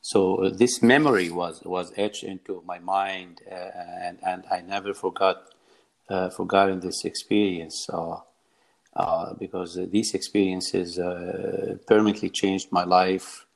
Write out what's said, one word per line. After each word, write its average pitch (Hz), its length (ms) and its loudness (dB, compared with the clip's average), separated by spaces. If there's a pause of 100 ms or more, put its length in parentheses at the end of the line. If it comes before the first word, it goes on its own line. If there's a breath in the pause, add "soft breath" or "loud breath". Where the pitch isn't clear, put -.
So, 95 340 2
uh, 95 160 2
this 113 300 2
memory 120 480 6
was, 85 340 -6
was 90 340 -4
etched 104 260 -4
into 92 420 -10
my 90 140 -10
mind, 92 600 -4 (100)
uh, 95 40 -12
and, 90 680 -12
and 92 240 -4
I 90 120 -4
never 98 320 -6
forgot, - 560 -2 (600 soft breath)
uh, 92 200 0
forgotten 95 500 2
this 90 260 -8
experience, 90 840 -2
uh, 82 280 -6 (800)
uh, 87 380 0
because, 90 440 -8
uh, 90 120 -4
these - 240 0
experiences, 92 840 0
uh, 90 760 -4 (100)
permanently 104 420 4
changed 95 420 0
my 90 120 2
life 92 720 2